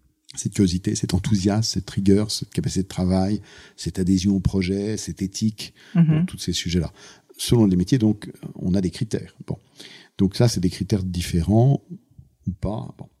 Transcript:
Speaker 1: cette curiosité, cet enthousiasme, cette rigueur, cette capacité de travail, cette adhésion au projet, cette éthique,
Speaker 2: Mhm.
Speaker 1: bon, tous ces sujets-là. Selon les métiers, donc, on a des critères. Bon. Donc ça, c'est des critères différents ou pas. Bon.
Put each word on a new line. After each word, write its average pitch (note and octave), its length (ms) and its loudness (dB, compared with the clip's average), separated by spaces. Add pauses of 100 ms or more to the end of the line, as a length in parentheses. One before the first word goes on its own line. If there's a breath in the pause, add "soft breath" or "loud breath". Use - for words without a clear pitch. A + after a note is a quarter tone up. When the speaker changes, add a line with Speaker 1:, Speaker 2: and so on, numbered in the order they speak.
(360)
Speaker 1:
cette - 160 -4
curiosité, F#2+ 420 2
cet - 200 -2
enthousiasme, G2+ 480 2
cette - 260 -4
rigueur, G2 420 4
cette - 200 -8
capacité F2 320 -2
de F#2 60 -8
travail, F#2 520 0 (360 loud breath)
cette - 220 -8
adhésion F#2+ 380 2
au F#2+ 40 0
projet, G2 580 -2
cette - 240 -10
éthique, G#2+ 500 -4 (220 loud breath)
Speaker 2:
Mhm. E3+ 120 6
Speaker 1:
bon, D#3 200 2
tous - 120 -8
ces - 140 -4
sujets-là. E2+ 400 -2 (460 loud breath)
Selon A#2 260 4
les F#2 120 4
métiers, F2+ 220 2
donc, G#2+ 320 0 (240)
on F#2 200 -2
a G2+ 80 2
des F2+ 80 -2
critères. - 440 -6 (120)
Bon. - 100 -8 (640 loud breath)
Donc F#2+ 180 2
ça, A#2+ 120 6
c'est G#2+ 120 -2
des F#2 80 2
critères F#2 340 -2
différents F#2 800 2 (640)
ou F#2 40 -4
pas. G#2 480 -8
Bon. - 80 -16 (140)